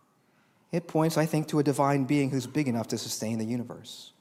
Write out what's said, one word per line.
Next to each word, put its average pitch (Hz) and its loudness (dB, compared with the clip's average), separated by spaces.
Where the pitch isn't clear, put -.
It 170 -4
points, 160 2
I 156 4
think, 156 0
to 151 0
a 147 4
divine 139 4
being 139 2
who's 131 -2
big 143 0
enough 117 0
to 117 0
sustain 110 -4
the 110 -2
universe. - -8